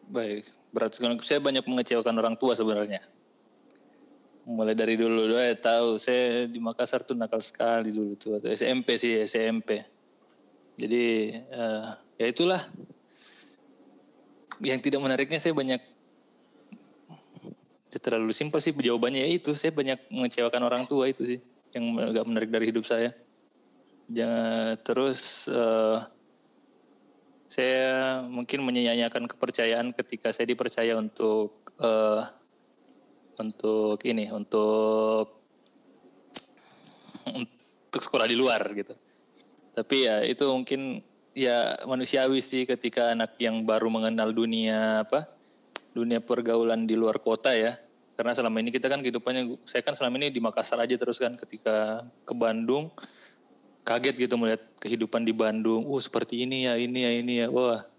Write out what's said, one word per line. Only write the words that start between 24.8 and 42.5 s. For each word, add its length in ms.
eh, 480
saya 720
mungkin 400
menyia-nyiakan 640
kepercayaan 640
ketika 400
saya 160
dipercaya 480
untuk, 720
eh, 400
untuk 640
ini, 320
untuk, 1120
untuk 720
sekolah 240
di 80
luar 400
gitu. 240
Tapi 320
ya 160
itu 240
mungkin 560
ya 480
manusiawi 560
sih 240